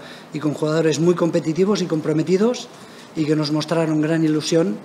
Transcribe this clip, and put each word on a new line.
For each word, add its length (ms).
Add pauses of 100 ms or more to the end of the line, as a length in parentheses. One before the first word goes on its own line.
(320)
y 60
con 160
jugadores 460
muy 160
competitivos 640
y 40
comprometidos 840 (480)
y 80
que 100
nos 160
mostraron 500
gran 240
ilusión 600